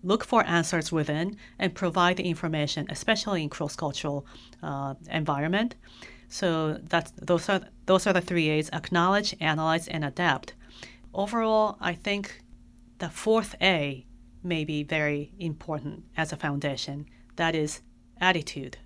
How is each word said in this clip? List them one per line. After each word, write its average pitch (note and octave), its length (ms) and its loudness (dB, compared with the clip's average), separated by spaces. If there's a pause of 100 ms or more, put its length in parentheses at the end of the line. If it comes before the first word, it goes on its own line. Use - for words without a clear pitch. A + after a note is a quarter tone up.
look G3+ 220 2
for A3+ 220 4
answers E3 460 2
within, D#3+ 460 0 (220)
and F#3+ 160 0
provide F3+ 420 4
the - 60 -4
information, D#3 640 -2
especially G#3 540 -2
in D3 60 -4
cross-cultural, C#3+ 760 -4 (380)
uh, C#3 320 -6 (160)
environment. D#3+ 640 0 (540)
So D#3+ 540 0
that's, - 280 0
those E3+ 360 0
are, F#3+ 140 2 (240)
those F#3 220 6
are F#3+ 60 4
the F3+ 80 4
three E3+ 280 2
A's: D#3 240 0
acknowledge, F#3 680 2
analyze, D#3+ 480 0
and D3+ 160 -4
adapt. C#3+ 520 0 (580)
Overall, G#3+ 680 2
I F3 140 -2
think G3+ 480 -4 (560)
the E3+ 120 -6
fourth A3 520 2
A C#3+ 460 0 (360)
may E3+ 220 0
be D3+ 160 -2
very D3 560 -2
important D#3 680 -6 (100)
as D#3+ 180 -2
a D3+ 40 -8
foundation. C#3+ 680 -4 (300)
That E3 180 0
is D3+ 280 -2 (380)
attitude. F3 680 -2